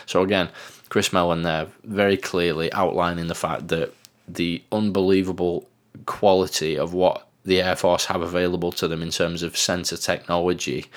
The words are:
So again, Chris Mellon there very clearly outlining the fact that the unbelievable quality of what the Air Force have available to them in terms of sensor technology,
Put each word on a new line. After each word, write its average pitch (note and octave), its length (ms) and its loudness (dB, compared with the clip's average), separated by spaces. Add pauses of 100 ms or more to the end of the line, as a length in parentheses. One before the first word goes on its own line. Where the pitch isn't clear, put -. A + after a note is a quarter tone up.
So - 160 2
again, F#2+ 280 2 (400)
Chris G#2 220 0
Mellon E2+ 300 2
there D#2+ 260 -2 (140)
very G2+ 340 2
clearly E2+ 560 -2
outlining F2 540 0
the E2+ 80 -4
fact - 340 -4
that E2 240 -2 (360)
the E2+ 420 -4
unbelievable F#2+ 1000 0 (380)
quality F#2 720 2
of E2 160 -2
what F2+ 320 2 (180)
the F#2 180 4
Air F#2 120 0
Force F2 300 2
have F#2 180 -2
available F2 500 0
to - 140 -2
them D#2+ 160 -4
in E2 80 -6
terms E2+ 320 -2
of E2+ 140 -4
sensor F2+ 400 -2
technology, F2 920 -2 (100)